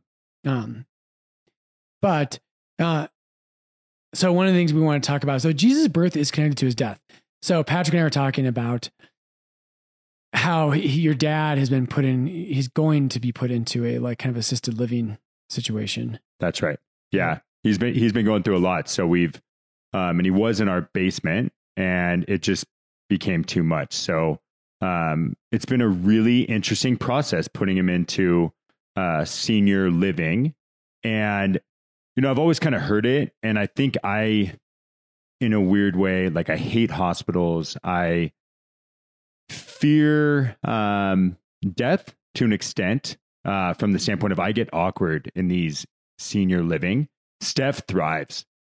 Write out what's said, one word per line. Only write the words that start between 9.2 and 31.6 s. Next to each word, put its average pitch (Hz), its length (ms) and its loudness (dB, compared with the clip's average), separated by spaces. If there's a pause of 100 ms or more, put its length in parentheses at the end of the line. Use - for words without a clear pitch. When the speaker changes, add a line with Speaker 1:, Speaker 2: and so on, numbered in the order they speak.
Speaker 1:
how 156 360 2
he, 156 180 2
your 151 260 2
dad 151 440 0
has 135 120 2
been 127 160 0
put 139 180 -2
in, 131 220 0
he's 160 420 -4
going 151 420 2
to 120 100 -4
be 120 120 -2
put 123 180 -4
into 120 360 -2
a, 120 120 -4
like, 120 200 -6
kind 127 160 -4
of 117 40 -6
assisted 117 400 -4
living 117 400 -4 (300)
situation. 113 680 -6 (220)
Speaker 2:
That's 85 220 -2
right. 73 160 -2 (340)
Yeah. 98 140 2
Speaker 1:
Yeah. 80 120 -2 (260)
Speaker 2:
He's 107 140 4
been, 120 160 0
he's 113 180 2
been 113 140 2
going 107 180 2
through 98 120 2
a 87 40 2
lot. 87 280 0
So 90 180 -2
we've, 85 340 2 (520)
um, 87 260 0
and 90 80 2
he 92 40 2
was 104 300 2
in 104 80 2
our 90 140 0 (120)
basement 92 580 -2 (240)
and 90 520 0
it 98 140 -2
just 95 240 -2 (420)
became 90 360 0
too - 180 -2
much. 80 320 -2
So, 80 460 -2 (400)
um, 82 540 -2 (160)
it's 113 140 -2
been 127 160 0
a 113 80 2
really 110 540 4
interesting 113 540 -2
process 127 520 -2
putting 95 280 -2
him 92 120 2
into, 87 640 2 (440)
uh, 82 280 -2
senior 98 680 2
living. 87 640 0 (480)
And, 101 560 0 (580)